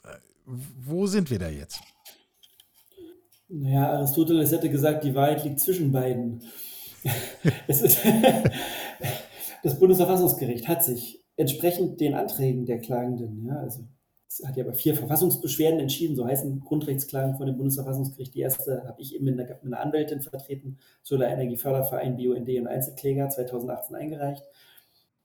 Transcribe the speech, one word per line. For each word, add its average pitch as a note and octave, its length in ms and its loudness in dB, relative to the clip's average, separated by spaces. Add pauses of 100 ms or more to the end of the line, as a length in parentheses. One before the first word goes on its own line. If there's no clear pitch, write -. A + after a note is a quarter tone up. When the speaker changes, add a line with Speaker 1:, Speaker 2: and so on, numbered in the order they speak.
(460)
Speaker 1:
wo C3+ 600 -4
sind F#3+ 240 2
wir A2 80 2
da E2+ 120 -4
jetzt? C#2+ 280 -10 (1700)
Speaker 2:
Naja, C#3 440 2
Aristoteles D3 580 4
hätte E3 200 2
gesagt, D3 340 2
die C3+ 100 0
Wahrheit D3+ 300 2
liegt C#3 160 -2
zwischen E3+ 320 2
beiden. B2 500 -2 (640)
<laughs> B2+ 80 -2 (560)
Es C#3+ 140 4
ist, - 180 6 (800)
<laughs> - 840 -10
das C#3 160 0
Bundesverfassungsgericht F3+ 880 4
hat E3 160 0
sich - 400 -4 (140)
entsprechend D#3 640 0
den C#3+ 140 4
Anträgen C3 520 0
der A#2 140 -2
Klagenden, A#2 680 -4
ja, C#3+ 140 -4
also A#2 240 -8 (440)
es - 160 -10
hat C3+ 120 -8
ja B2 80 -2
bei - 80 -6
vier D3+ 240 2
Verfassungsbeschwerden D#3 840 2
entschieden, D3 380 -2
so A#2+ 100 -2
heißen C#3 340 -2
Grundrechtsklagen C3+ 760 -2
vor C3+ 100 -6
dem C3 100 -2
Bundesverfassungsgericht. C3+ 800 -2
Die C3+ 60 -4
erste C3 480 -2
habe - 120 -16
ich - 140 -14
eben C3+ 120 -2
mit B2+ 120 0
einer, B2 120 -8 (120)
mit B2+ 100 -8
einer - 80 -6
Anwältin D3+ 400 -2
vertreten, C3+ 580 -12 (240)
Solar C3 260 2
Energieförderverein, C3 880 -2
B B2 120 -2
U B2+ 40 4
N A#2+ 120 -2
D B2+ 140 0
und A#2 80 -2
Einzelkläger, C#3 600 -2
zweitausendachtzehn B2+ 680 -6
eingereicht. C#3+ 480 -6 (840)